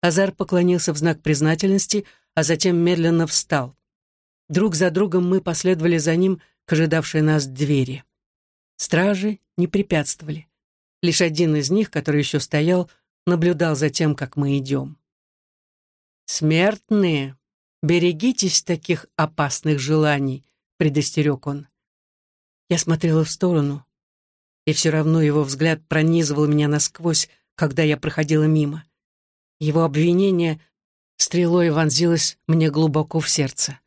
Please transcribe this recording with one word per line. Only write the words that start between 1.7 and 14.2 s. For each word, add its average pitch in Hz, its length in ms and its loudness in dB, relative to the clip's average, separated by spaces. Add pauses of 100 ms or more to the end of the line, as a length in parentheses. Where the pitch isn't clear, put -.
а 160 80 0
затем 170 340 2
медленно 170 520 2
встал. 135 480 -4 (720)
Друг 180 260 0
за 180 160 2
другом 180 380 0
мы 185 120 2
последовали 175 580 0
за 160 180 0
ним 185 240 0 (280)
к - 60 0
ожидавшей 160 480 0
нас 151 240 2
двери. 135 580 -2 (720)
Стражи 196 640 -2 (160)
не 175 100 0
препятствовали. 156 840 -4 (540)
Лишь 170 200 2
один 160 340 2
из 139 140 -2
них, 202 200 0
который 147 280 -2
еще 143 220 -2
стоял, 165 500 0 (360)
наблюдал 170 480 2
за 143 140 0
тем, 151 260 0
как - 220 -10